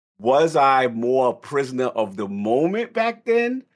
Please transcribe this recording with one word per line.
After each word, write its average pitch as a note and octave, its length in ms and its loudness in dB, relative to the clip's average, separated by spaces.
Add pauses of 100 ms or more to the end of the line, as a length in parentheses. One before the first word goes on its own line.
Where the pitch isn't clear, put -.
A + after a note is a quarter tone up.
(180)
was C#3+ 380 2
I C3+ 320 4
more B2 440 0
a - 20 -4
prisoner C3 540 -4
of G#2+ 280 -4
the G2+ 120 -6
moment C#3 680 -2
back A3+ 320 -4
then A#3+ 380 0 (120)